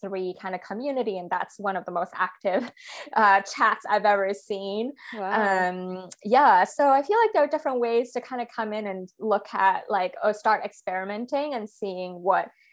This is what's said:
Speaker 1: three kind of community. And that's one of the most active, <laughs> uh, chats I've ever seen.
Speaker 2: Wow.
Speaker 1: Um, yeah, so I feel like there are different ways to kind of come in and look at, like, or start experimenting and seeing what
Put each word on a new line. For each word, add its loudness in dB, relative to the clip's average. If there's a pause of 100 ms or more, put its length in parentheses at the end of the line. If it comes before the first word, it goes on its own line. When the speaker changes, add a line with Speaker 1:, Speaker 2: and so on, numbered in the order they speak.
Speaker 1:
three -6
kind -8
of -10
community. -6
And -10
that's -6
one -4
of -8
the -8
most -4
active, -4 (220)
<laughs> -14
uh, 6
chats 0
I've 2
ever 2
seen. -6 (200)
Speaker 2:
Wow. 0
Speaker 1:
Um, -8 (140)
yeah, 6
so 2
I 6
feel 2
like 4
there 4
are 4
different -2
ways 0
to -6
kind -8
of -6
come -6
in -6
and -8
look 0
at, 2
like, 0
or 2
start 0
experimenting -6
and -8
seeing -8
what 0 (240)